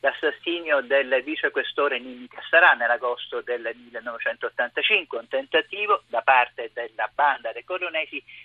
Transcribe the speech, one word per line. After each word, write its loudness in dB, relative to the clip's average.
l'assassinio 0
del 2
vicequestore -2
Ninni -14
Cassarà 6
nell'agosto -2
del -6
millenovecentottantacinque, -4
un -10
tentativo 0
da -4
parte 2
della -6
banda 0
dei -12
corleonesi -6